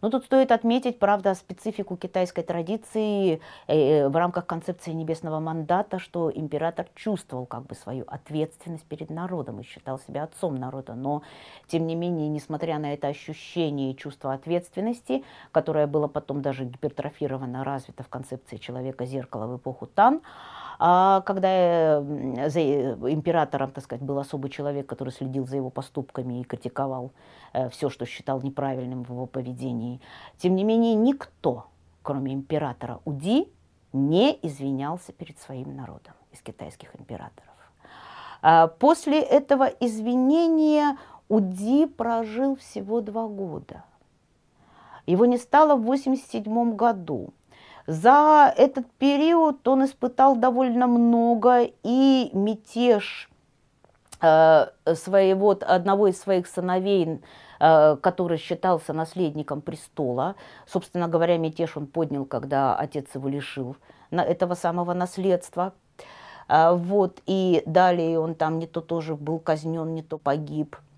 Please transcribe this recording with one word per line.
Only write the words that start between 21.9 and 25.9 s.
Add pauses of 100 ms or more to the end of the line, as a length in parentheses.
м,
за,
э, (120)
императором,
так
сказать,
был
особый
человек,
который
следил
за
его
поступками